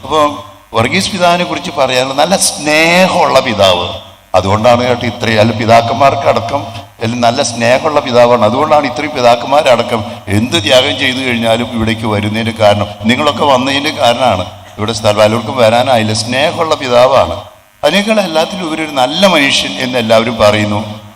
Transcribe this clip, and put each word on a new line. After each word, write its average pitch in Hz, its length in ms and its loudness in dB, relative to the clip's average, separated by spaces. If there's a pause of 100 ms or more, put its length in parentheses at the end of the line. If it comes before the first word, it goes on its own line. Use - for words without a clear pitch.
അപ്പോൾ 151 180 0 (540)
വർഗീസ് 151 360 0
പിതാവിനെ 175 380 0
കുറിച്ച് 160 280 -8
പറയാനുള്ള 131 420 0
നല്ല 175 160 2 (100)
സ്നേഹമുള്ള 160 920 2 (100)
പിതാവ്, 95 360 2 (540)
അതുകൊണ്ടാണ് 110 500 2
കേട്ടോ 123 240 -2
ഇത്രയും, 107 300 -2
അല്ല 117 180 2
പിതാക്കന്മാർക്കടക്കം 120 1000 0 (420)
എല്ലാം 120 220 -4
നല്ല 123 140 0 (100)
സ്നേഹമുള്ള 135 560 0
പിതാവാണ്, 120 420 4
അതുകൊണ്ടാണ് 147 420 0
ഇത്രയും 147 260 -6
പിതാക്കന്മാരടക്കം 123 840 2 (380)
എന്ത് 123 180 -2 (100)
ത്യാഗം 139 360 2
ചെയ്തു 131 240 -2
കഴിഞ്ഞാലും 117 500 -2
ഇവിടേക്ക് 113 380 -2
വരുന്നതിന് 110 480 -2
കാരണം, 104 260 2 (220)
നിങ്ങളൊക്കെ 147 420 0
വന്നതിൻ്റെ 139 480 0
കാരണമാണ് 120 460 2 (320)
ഇവിടെ 107 220 -4
സ്ഥലം, 104 220 2
പലർക്കും 113 400 0
വരാനായില്ല. 113 600 2
സ്നേഹമുള്ള 156 520 -2
പിതാവാണ്. 123 600 2 (480)
അതിനേക്കാൾ 202 440 0
എല്ലാത്തിലും 170 400 -2
ഉപരി 156 200 -6
ഒരു 147 140 -8
നല്ല 151 200 0 (140)
മനുഷ്യൻ 139 360 0 (120)
എന്ന് 127 180 -2
എല്ലാവരും 113 420 0
പറയുന്നു. 104 360 2 (360)